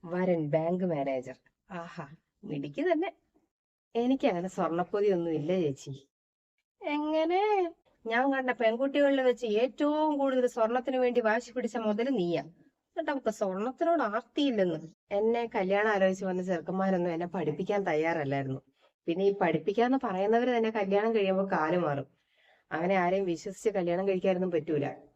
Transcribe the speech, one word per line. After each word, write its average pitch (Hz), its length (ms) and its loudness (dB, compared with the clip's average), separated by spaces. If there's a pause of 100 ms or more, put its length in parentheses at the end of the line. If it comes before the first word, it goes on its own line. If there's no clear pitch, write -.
(120)
വരൻ 180 300 0 (120)
ബാങ്ക് 175 380 0
മാനേജർ. 135 440 -4 (340)
ആഹാ, 170 360 -12 (380)
മിടുക്കി 147 380 -8
തന്നെ. 339 280 0 (880)
എനിക്കങ്ങനെ 233 600 0
സ്വർണ്ണപ്പൊതിയൊന്നും 175 840 0
ഇല്ല 147 120 -2 (100)
ചേച്ചി. 139 320 -4 (880)
എങ്ങനെ? 311 600 0 (640)
ഞാൻ 226 180 2 (100)
കണ്ട 262 180 -2 (100)
പെൺകുട്ടികളിൽ 277 600 2
വെച്ച് 247 240 2 (160)
ഏറ്റവും 294 600 0
കൂടുതൽ 262 340 2
സ്വർണത്തിന് 240 480 0
വേണ്ടി 247 240 2
വാശി 226 240 0
പിടിച്ച 240 260 -4
മുതൽ 226 320 0
നീയാ. 175 340 0
എന്നിട്ട് - 680 -8
അവൾക്ക് 269 280 -2
സ്വർണത്തിനോട് 247 640 0
ആർത്തിയില്ലെന്ന്. 208 760 0 (320)
എന്നെ 226 320 2 (120)
കല്യാണം 202 400 2
ആലോചിച്ച് 190 300 2
വന്ന 185 180 -2
ചെറുക്കന്മാരൊന്നും 185 680 0
എന്നെ 175 240 -4
പഠിപ്പിക്കാൻ 185 460 -2
തയ്യാറല്ലായിരുന്നു. 151 800 0 (460)
പിന്നെ 175 180 0
ഈ 196 60 6 (100)
പഠിപ്പിക്കാന്ന് 214 600 2
പറയുന്നവര് 226 540 2
തന്നെ 226 120 2
കല്യാണം 208 460 0
കഴിയുമ്പോ 190 300 2 (100)
കാല് 165 300 0
മാറും. 143 200 -2 (680)
അങ്ങനെ 180 240 0 (100)
ആരെയും 190 200 2
വിശ്വസിച്ച് 185 520 -2
കല്യാണം 175 300 0
കഴിക്കാനൊന്നും 185 440 2
പറ്റൂല. 151 340 0 (300)